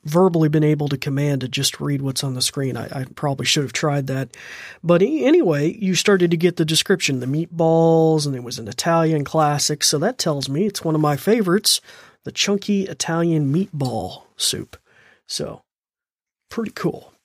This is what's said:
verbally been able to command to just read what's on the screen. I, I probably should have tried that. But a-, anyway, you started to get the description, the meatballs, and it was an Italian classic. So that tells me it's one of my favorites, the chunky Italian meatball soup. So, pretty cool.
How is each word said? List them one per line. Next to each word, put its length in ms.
verbally 460
been 140
able 260
to 80
command 440
to 60
just 320
read 240
what's 200
on 120
the 80
screen. 340
I, 240
I 40
probably 320
should 160
have 100
tried 340
that. 300
But 180
a-, 240
anyway, 540
you 160
started 340
to 80
get 200
the 80
description, 540
the 60
meatballs, 1000
and 80
it 80
was 160
an 80
Italian 560
classic. 600
So 160
that 200
tells 280
me 200
it's 160
one 100
of 80
my 140
favorites, 680
the 60
chunky 520
Italian 680
meatball 720
soup. 400
So, 380
pretty 220
cool. 420